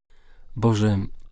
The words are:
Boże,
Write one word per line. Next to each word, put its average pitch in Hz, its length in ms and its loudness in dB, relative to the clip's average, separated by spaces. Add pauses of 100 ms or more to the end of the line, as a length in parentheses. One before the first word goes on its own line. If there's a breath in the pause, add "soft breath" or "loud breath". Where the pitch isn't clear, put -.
(560)
Boże, 107 440 2 (320)